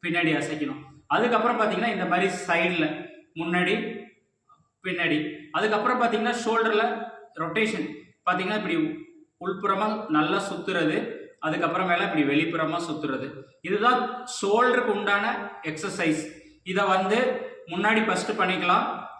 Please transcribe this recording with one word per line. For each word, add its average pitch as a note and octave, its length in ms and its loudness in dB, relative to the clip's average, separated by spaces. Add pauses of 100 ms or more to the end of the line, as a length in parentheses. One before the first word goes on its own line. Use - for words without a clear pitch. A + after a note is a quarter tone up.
பின்னாடி E3+ 340 0
அசைக்கணும். C#3+ 460 -4 (260)
அதுக்கப்புறம் A3 520 2
பாத்தீங்கன்னா, G#3 340 0
இந்த F3+ 120 -2
மாதிரி F3+ 260 2 (160)
சைடுல E3+ 380 2 (500)
முன்னாடி, F3+ 400 0 (1080)
பின்னாடி. E3+ 340 0 (340)
அதுக்கப்புறம் G#3+ 500 2
பாத்தீங்கன்னா, A3+ 320 2 (120)
ஷோல்டர்ல A3 380 2 (520)
ரொட்டேஷன் E3+ 520 -2 (380)
பாத்தீங்கன்னா, F#3 360 0
இப்படி E3 160 0 (680)
உள்புறமா G3 420 0 (220)
நல்லா D#3+ 300 2 (100)
சுத்துறது, E3+ 480 0 (480)
அதுக்கப்புறமேல F3 600 0
இப்படி D3+ 160 2
வெளிப்புறமா D#3+ 640 0
சுத்துறது. C3+ 400 -4 (340)
இதுதான் A3 380 2 (380)
ஷோல்டருக்கு A3 600 4
உண்டான G3+ 280 0 (380)
எக்ஸர்சைஸ். E3 580 -2 (420)
இதை F#3 220 0
வந்து F#3+ 320 4 (500)
முன்னாடி G#3 380 4
ஃபர்ஸ்ட் F#3 260 0
பண்ணிக்கலாம் F#3 540 2 (340)